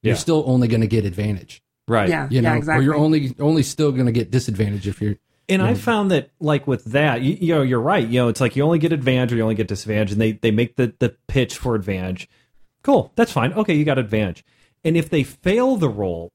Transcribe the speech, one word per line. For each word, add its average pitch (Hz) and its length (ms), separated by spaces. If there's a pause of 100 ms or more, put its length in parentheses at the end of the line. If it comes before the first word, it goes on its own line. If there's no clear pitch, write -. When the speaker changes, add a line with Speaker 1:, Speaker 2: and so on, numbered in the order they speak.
Speaker 1:
You're 113 120
Speaker 2:
Yeah. 113 60
Speaker 1:
still 156 280
only 127 220
gonna 113 180
get 110 160
advantage. 101 580 (280)
Speaker 2:
Right. 113 200
Speaker 3:
Yeah, 151 200
Speaker 1:
You - 120
Speaker 3:
yeah, 165 100
Speaker 1:
know, - 60
Speaker 3:
exactly. 147 260
Speaker 1:
or - 20
you're 151 120
only, 147 420
only 151 240
still 147 300
gonna 127 180
get 117 180
disadvantage 104 600
if - 120
you're, 104 140 (320)
Speaker 2:
And 190 140
Speaker 1:
you 185 80
Speaker 2:
I - 20
Speaker 1:
know. - 60
Speaker 2:
found 208 340
that, 147 200 (100)
like, 147 260
with 131 180
that, 131 360
you, 135 180
you 165 160
know, 147 60
you're 127 180
right. 143 260
You 120 140
know, 123 80
it's 113 140
like 123 160
you 143 60
only 165 160
get 170 120
advantage 127 400
or 120 60
you 113 60
only 110 120
get 101 140
disadvantage, 104 420
and 104 80
they, 110 140
they 113 180
make 117 240
the, 120 240
the 98 160 (140)
pitch 127 260
for 120 200
advantage. 92 540 (540)
Cool, 262 320
that's 226 160
fine. 123 220
Okay, 208 200
you 151 120
got 139 120
advantage. 107 460 (400)
And 165 140
if 156 120
they 151 140
fail 240 540
the 165 100
roll, 92 480